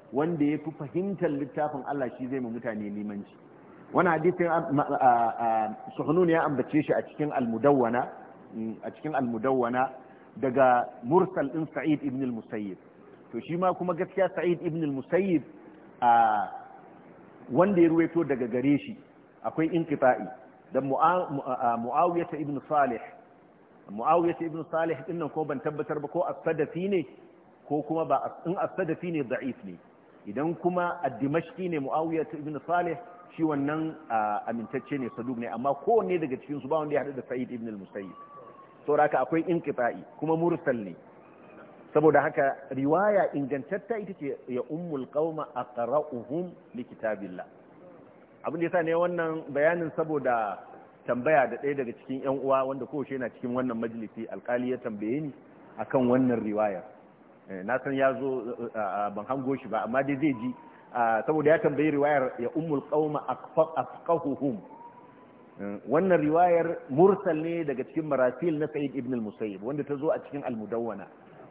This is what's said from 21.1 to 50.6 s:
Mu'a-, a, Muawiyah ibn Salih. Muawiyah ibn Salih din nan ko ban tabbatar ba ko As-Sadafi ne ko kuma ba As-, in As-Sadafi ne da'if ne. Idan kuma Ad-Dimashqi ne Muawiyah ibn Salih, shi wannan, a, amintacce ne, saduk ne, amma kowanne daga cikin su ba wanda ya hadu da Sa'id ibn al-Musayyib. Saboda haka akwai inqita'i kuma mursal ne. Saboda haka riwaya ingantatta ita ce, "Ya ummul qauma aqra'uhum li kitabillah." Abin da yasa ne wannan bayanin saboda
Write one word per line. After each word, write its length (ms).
Mu'a-, 300
a, 160
Muawiyah 640
ibn 280
Salih. 320
Muawiyah 520
ibn 300
Salih 260
din 120
nan 100
ko 160
ban 140
tabbatar 420
ba 60
ko 200
As-Sadafi 640
ne 180
ko 160
kuma 220
ba 200
As-, 200
in 140
As-Sadafi 520
ne 120
da'if 400
ne. 160
Idan 320
kuma 440
Ad-Dimashqi 640
ne 100
Muawiyah 560
ibn 320
Salih, 300
shi 80
wannan, 520
a, 380
amintacce 520
ne, 160
saduk 220
ne, 100
amma 260
kowanne 460
daga 160
cikin 260
su 60
ba 120
wanda 160
ya 80
hadu 120
da 140
Sa'id 220
ibn 180
al-Musayyib. 420
Saboda 180
haka 160
akwai 280
inqita'i 560
kuma 160
mursal 400
ne. 200
Saboda 280
haka 340
riwaya 640
ingantatta 640
ita 200
ce, 160
"Ya 220
ummul 380
qauma 480
aqra'uhum 960
li 80
kitabillah." 640
Abin 160
da 60
yasa 180
ne 100
wannan 500
bayanin 420
saboda 640